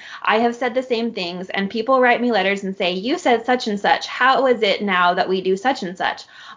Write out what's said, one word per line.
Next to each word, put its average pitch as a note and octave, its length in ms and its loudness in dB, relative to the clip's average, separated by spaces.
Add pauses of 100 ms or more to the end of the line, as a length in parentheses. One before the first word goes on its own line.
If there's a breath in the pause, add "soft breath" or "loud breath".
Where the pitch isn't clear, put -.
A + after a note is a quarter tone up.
(200 loud breath)
I G#3+ 200 2
have A#3+ 160 0
said A#3+ 180 -4
the C4 80 -2
same A#3 300 -2
things, F3+ 380 -8
and G3 200 -2
people A#3+ 300 0
write A#3+ 200 4
me A#3+ 120 0
letters G3 320 0
and F#3+ 120 -4
say, F3+ 140 0
'You G3 260 -2
said A#3+ 300 0
such B3 220 0
and G#3 100 -2
such. F#3 300 0
How C4 400 2
is A#3+ 140 2
it G3 200 0
now F3+ 320 4
that F3+ 140 0
we F#3+ 120 0
do F#3 160 0
such B3+ 280 -2
and F3+ 120 -8
such?' - 280 -4 (320 loud breath)